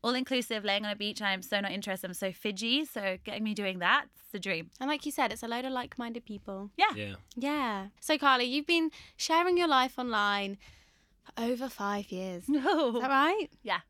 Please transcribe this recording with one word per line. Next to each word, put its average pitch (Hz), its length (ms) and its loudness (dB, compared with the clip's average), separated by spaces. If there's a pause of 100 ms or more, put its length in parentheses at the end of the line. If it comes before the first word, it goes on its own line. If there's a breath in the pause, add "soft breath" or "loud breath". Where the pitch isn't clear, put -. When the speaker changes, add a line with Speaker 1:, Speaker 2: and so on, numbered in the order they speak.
Speaker 1:
all-inclusive, 247 600 0
laying 202 180 2
on 208 80 -2
a 202 40 -4
beach. 208 260 -4
I'm 190 180 0
so 202 200 -2
not 196 120 -4
interested. 190 360 -4
I'm 180 60 -6
so 190 160 -2
fidgy. 226 560 -2
So 196 380 -4
getting 214 200 -6
me 214 100 -2
doing 196 240 -2
that's 214 320 4 (220)
the 208 60 -6
dream. 170 320 -4 (100)
Speaker 2:
And 262 100 -4
like 302 160 -4
you 294 60 -4
said, 240 200 0
it's 226 100 -10
a 226 60 -6
load 240 160 -4
of 262 80 -4
like-minded 233 540 -6
people. 202 500 -10
Speaker 1:
Yeah. 403 180 4
Speaker 3:
Yeah. 101 200 -6 (220)
Speaker 2:
Yeah. 240 500 -2 (140)
So 311 180 0
Carly, 262 260 4
you've 277 220 -2
been 330 240 4 (260 loud breath)
sharing 349 400 4
your 349 120 4
life 262 300 4
online 202 600 0 (680 soft breath)
for - 80 -20 (100)
over 240 280 -2
five 202 420 -4
years. 180 320 -6
Speaker 1:
<laughs> - 40 -4
No. 285 480 4
Speaker 2:
Is 233 60 0
that 262 80 0
right? 302 380 4 (140)
Speaker 1:
Yeah. 190 280 -2